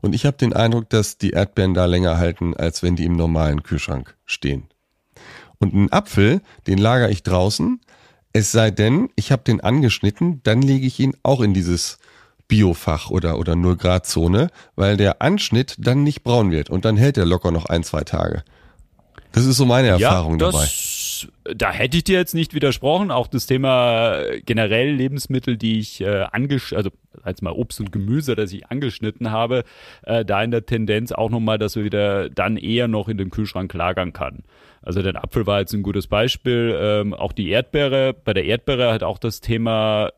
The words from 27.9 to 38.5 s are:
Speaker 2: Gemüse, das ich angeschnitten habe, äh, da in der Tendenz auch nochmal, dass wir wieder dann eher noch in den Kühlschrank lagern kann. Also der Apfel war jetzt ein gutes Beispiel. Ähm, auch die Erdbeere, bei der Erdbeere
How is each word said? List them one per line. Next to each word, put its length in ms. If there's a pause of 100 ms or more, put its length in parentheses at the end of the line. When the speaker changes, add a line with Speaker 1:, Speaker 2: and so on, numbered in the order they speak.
Speaker 2:
Gemüse, 420
das 160
ich 160
angeschnitten 640
habe, 320 (400)
äh, 220
da 180
in 80
der 140
Tendenz 480
auch 160
nochmal, 300
dass 180
wir 80
wieder 440
dann 280
eher 320
noch 180
in 100
den 120
Kühlschrank 440
lagern 380
kann. 320 (380)
Also 200
der 220
Apfel 240
war 140
jetzt 120
ein 100
gutes 240
Beispiel. 720
Ähm, 360
auch 180
die 180
Erdbeere, 640
bei 200
der 100
Erdbeere 480